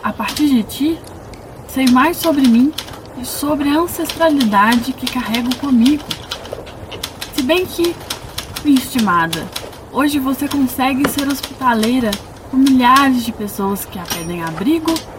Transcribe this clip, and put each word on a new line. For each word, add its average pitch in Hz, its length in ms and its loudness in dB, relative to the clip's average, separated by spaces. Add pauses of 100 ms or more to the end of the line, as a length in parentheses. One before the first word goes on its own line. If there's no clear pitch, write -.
A 220 80 -2
partir 294 360 -2
de 247 160 4
ti, 320 360 -2 (680)
sei 262 200 0
mais 277 300 6
sobre 285 300 4
mim 247 260 6 (480)
e 247 40 -10
sobre 294 440 -2
a 294 80 4
ancestralidade 262 1160 2
que - 120 -8
carrego 240 520 -2
comigo. 269 460 4 (1300)
Se 285 80 -2
bem 349 240 2
que, 339 280 -2 (680)
minha 277 140 6
estimada, 170 680 0 (440)
hoje 294 260 0
você 269 300 -2
consegue 269 600 0
ser 285 200 -2
hospitaleira 240 840 0 (400)
com 269 80 0
milhares 262 680 6
de 226 80 -4
pessoas 202 540 -4
que - 140 -14
a 175 40 -10
pedem 170 400 -8
abrigo 269 480 0 (280)